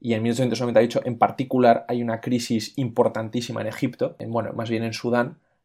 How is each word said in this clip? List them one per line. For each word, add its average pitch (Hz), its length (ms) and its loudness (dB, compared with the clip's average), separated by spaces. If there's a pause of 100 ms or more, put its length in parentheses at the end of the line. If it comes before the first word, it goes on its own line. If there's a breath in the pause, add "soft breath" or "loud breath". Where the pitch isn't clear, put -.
Y 117 120 0
en 110 100 0
mil 117 100 2
ochocientos 117 260 0
noventa 120 220 4
y 120 40 6
ocho - 200 0
en 120 120 -2
particular 127 720 4
hay 123 140 -2
una 113 180 -4
crisis 117 580 -2
importantísima 113 840 -2
en 107 60 -6
Egipto, 131 520 -4
en, 113 120 -8
bueno, 113 220 -2
más 113 160 -6
bien 113 140 0
en 113 100 -4
Sudán, 120 440 0 (280)